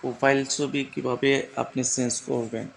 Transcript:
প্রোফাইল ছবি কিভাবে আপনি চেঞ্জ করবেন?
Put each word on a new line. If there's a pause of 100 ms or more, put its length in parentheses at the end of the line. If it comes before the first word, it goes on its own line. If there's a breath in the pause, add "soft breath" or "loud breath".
প্রোফাইল (140)
ছবি (100)
কিভাবে (320)
আপনি (120)
চেঞ্জ (140)
করবেন? (100)